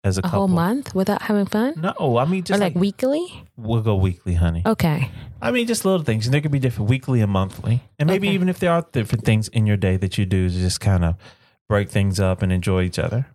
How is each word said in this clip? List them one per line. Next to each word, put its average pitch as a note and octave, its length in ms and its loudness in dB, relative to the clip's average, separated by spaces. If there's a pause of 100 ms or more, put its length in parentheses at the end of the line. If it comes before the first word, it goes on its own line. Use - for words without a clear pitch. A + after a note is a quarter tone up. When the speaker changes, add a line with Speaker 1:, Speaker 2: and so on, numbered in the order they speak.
Speaker 1:
as F#2+ 140 0
a G2 60 -2
Speaker 2:
a - 40 -2
whole G3 200 0
Speaker 1:
couple F3+ 80 2
Speaker 2:
month G#3 380 -2
without F#3+ 300 -2
having G3+ 240 0
fun? A#3+ 300 0
Speaker 1:
No, D#3 400 0
I C3 80 4
mean, F#3 180 -2
just G3 160 0
Speaker 2:
Or, - 20 2
like, F3 140 0
Speaker 1:
like F3+ 60 0
Speaker 2:
weekly? C4+ 640 -2 (100)
Speaker 1:
We'll A2+ 260 -2
go G#2+ 140 2
weekly, F#2 400 0
honey. E2+ 300 2
Speaker 2:
Okay. D3+ 440 0 (320)
Speaker 1:
I - 100 -2
mean, A#3+ 140 0
just A3+ 180 -2
little F#3+ 200 0
things. A2 240 0
And B2+ 60 2
there D3 80 2
could D3 100 -2
be C#3+ 80 0
different A#2 300 0
weekly C3 320 2
and G2+ 100 2
monthly. F#2+ 500 0 (160)
And D3+ 100 0
maybe F#3+ 200 2
Speaker 2:
Okay. G3 80 2
Speaker 1:
even F3+ 120 0
if F3+ 120 -2
there F3 140 2
are E3+ 180 0
different A2 340 -2
things G#2+ 220 2
in G#2+ 180 0
your G#2 120 2
day F#2+ 200 2
that F#2 220 -2
you G2 80 2
do F#2 220 0
to F2 60 -2
just F#2 260 -2
kind F#2 220 4
of E2+ 120 2 (520)
break G2+ 220 0
things G2 300 0
up F#2 240 0
and F#2 80 0
enjoy F#2 320 0
each F2+ 160 -2
other. A#2+ 360 -2